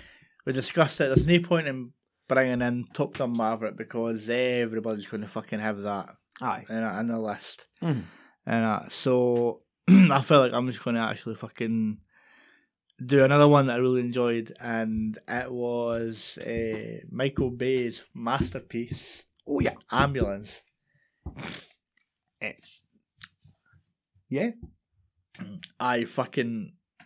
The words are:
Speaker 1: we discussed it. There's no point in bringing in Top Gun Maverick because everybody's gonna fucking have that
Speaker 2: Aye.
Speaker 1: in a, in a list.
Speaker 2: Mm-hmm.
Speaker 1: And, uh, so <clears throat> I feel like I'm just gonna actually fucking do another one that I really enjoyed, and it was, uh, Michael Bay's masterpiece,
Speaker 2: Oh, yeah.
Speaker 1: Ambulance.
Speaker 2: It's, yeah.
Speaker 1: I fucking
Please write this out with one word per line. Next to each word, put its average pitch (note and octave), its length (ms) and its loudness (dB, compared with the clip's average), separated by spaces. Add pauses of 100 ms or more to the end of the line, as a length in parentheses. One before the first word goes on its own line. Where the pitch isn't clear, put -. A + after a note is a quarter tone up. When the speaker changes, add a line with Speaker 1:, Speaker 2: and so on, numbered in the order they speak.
(440)
Speaker 1:
we C3+ 80 -2
discussed C#3 480 0
it. D3 60 2
There's C3 200 4
no E3+ 140 6
point E3+ 280 0
in B2+ 240 -8 (360)
bringing B2+ 320 2
in A#2+ 320 0
Top C#3+ 240 -4
Gun A#2+ 200 -4
Maverick A2 400 -2
because A2+ 520 -6
everybody's A#2 800 -2
gonna G#2 200 -8
fucking - 320 -8
have G#2+ 220 -4
that G2+ 280 -6 (320)
Speaker 2:
Aye. A2 260 -4
Speaker 1:
in A2 80 -6
a, A2 240 -4
in A#2 100 -4
a A2+ 100 -4
list. - 460 -10 (160)
Speaker 2:
Mm-hmm. D3+ 180 -2 (440)
Speaker 1:
And, A2+ 200 0
uh, G#2+ 260 -2
so B2 720 0 (120)
<clears throat> - 140 -2
I F3+ 320 10
feel D3 200 8
like B2+ 120 4
I'm B2 140 0
just A#2+ 180 -6
gonna A#2 160 0
actually A2 360 -4
fucking A2+ 600 -2 (1080)
do C3+ 180 8
another D3 240 8
one C#3+ 200 8
that A#2+ 80 0
I B2 40 0
really B2+ 220 2
enjoyed, A#2+ 580 0
and A2 560 -4 (100)
it B2+ 240 -6
was, A#2 880 -4
uh, A2+ 600 -6 (120)
Michael C#3 400 -2
Bay's B2 540 -2 (100)
masterpiece, - 1120 -6 (260)
Speaker 2:
Oh, C#3+ 100 0
yeah. - 120 0 (180)
Speaker 1:
Ambulance. A2+ 720 -2 (1800)
Speaker 2:
It's, - 460 -12 (1400)
yeah. E3 220 -4 (1300)
Speaker 1:
I A#2+ 240 0
fucking A#2 680 -4 (340)